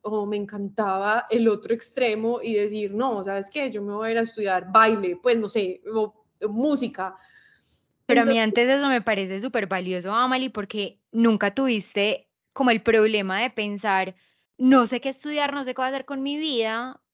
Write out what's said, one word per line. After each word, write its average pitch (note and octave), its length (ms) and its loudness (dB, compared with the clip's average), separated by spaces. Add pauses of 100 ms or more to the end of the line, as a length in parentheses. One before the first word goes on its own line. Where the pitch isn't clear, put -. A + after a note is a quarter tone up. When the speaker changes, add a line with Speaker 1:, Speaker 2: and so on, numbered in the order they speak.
Speaker 1:
o G#3+ 240 -2
me G#3 100 -4
encantaba G3+ 960 -2
el A3+ 180 2
otro G#3+ 260 0
extremo A3+ 680 -2
y A3+ 120 -4
decir, G#3 380 -2
no, A3 320 -2
¿sabes G3 260 -6
qué? C#4 200 -4
Yo G#3 120 -8
me G3+ 100 -6
voy A3 160 -4
a A3+ 40 -2
ir A3+ 60 0
a A#3 40 2
estudiar G3 500 -4
baile, G#3 500 4
pues, A#3+ 160 4
no G#3+ 100 -2
sé, G3 340 -4 (120)
o G#3+ 200 -2 (340)
música. A3 680 -2 (920)
Speaker 2:
Pero B3+ 160 6
a - 20 0
mí A3+ 140 2
Speaker 1:
Entonces A3+ 40 2 (260)
Speaker 2:
antes C4+ 120 4
eso C#4+ 80 2
me B3 140 2
parece G3 360 -2
súper G#3+ 280 -4
valioso, F#3 460 -4
Amalie, B3+ 380 0
porque G3+ 480 -8 (140)
nunca A3 420 2
tuviste G#3+ 760 0 (260)
como B3+ 160 2
el A3+ 120 2
problema G#3+ 580 2
de B3 100 -2
pensar, G3+ 680 -2 (420)
no B3+ 280 6
sé B3 140 -4
qué C4+ 100 -6
estudiar, D4 440 -4
no C#4+ 100 -4
sé B3 100 -6
qué B3+ 80 -6
voy B3+ 40 0
a - 20 -2
hacer C4+ 160 -6
con C4+ 180 -8
mi C#4+ 140 -4
vida, B3 640 -4 (140)